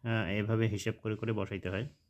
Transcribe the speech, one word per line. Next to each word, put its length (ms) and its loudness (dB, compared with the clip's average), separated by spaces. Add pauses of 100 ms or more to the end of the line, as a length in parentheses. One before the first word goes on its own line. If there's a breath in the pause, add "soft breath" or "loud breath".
হ্যাঁ, 200 2 (160)
এভাবে 280 4
হিসেব 340 -2
করে 140 -2
করে 180 -2
বসাইতে 360 -2
হয়। 160 -2 (240)